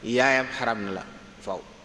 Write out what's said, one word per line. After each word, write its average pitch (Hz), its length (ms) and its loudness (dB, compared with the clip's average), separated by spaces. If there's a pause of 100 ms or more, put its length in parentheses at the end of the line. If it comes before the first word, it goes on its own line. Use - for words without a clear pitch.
yaayam 127 440 4 (100)
xaraam 117 280 -2
na 98 60 -6
la 95 120 -6 (380)
faaw. 95 180 -6 (260)